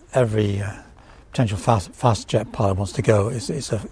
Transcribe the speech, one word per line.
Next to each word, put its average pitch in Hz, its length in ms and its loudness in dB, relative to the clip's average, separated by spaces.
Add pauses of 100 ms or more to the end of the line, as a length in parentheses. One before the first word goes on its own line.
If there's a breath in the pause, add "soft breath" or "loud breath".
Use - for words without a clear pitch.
(160)
every, 107 460 2
uh, 98 120 -8 (560 loud breath)
potential 101 300 0
fast, 113 320 0
fast - 360 0
jet 110 240 0
pilot 98 260 0
wants 98 160 -4
to 107 100 -4
go. 104 240 4
It's, 117 240 -6
it's 156 200 -6
a, 117 40 0 (160)